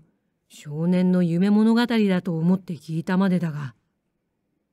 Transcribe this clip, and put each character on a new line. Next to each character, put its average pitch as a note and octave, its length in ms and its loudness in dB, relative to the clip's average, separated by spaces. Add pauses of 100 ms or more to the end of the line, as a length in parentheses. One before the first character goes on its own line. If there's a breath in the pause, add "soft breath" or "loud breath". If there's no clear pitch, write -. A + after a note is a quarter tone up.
(500)
少 D3+ 380 -8
年 F3+ 260 2
の F3+ 100 2
夢 F3 260 0
物 A3 260 4
語 A#3+ 120 2
だ G3+ 340 0
と E3+ 160 -6
思 F3 200 2
っ - 20 -6
て F#3 160 -10
聞 D#3+ 240 -8
い D#3+ 60 -6
た F#3 120 -2
ま G3 140 2
で F3+ 80 2
だ D#3+ 140 -4
が、 C#3+ 220 -10 (1000)